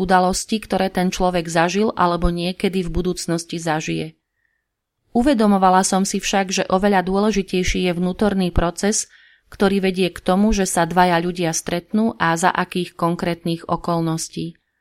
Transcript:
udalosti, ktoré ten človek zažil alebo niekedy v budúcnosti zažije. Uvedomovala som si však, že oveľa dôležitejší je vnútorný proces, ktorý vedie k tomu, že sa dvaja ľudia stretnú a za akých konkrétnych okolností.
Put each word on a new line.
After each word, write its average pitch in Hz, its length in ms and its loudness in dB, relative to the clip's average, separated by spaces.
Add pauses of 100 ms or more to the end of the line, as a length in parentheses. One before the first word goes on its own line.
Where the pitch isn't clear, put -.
udalosti, 185 640 0
ktoré 190 240 -2
ten 185 240 0
človek 180 320 0
zažil 175 480 0
alebo 175 400 0
niekedy 180 520 -2
v 170 80 -6
budúcnosti 170 680 -4
zažije. 160 560 -4 (960)
Uvedomovala 208 720 4
som 190 240 0
si 196 160 -6
však, 196 280 0
že 190 200 -2
oveľa 190 320 2
dôležitejší 190 840 0
je 180 80 2
vnútorný 185 520 0
proces, 175 600 0 (380)
ktorý 196 320 0
vedie 185 320 0
k - 80 -12
tomu, 202 320 2
že 196 160 0
sa 175 180 0
dvaja 175 380 2
ľudia 175 320 -2
stretnú 214 640 -2
a 165 160 2
za 170 160 2
akých - 480 -4
konkrétnych 170 720 -2
okolností. 165 880 -4 (220)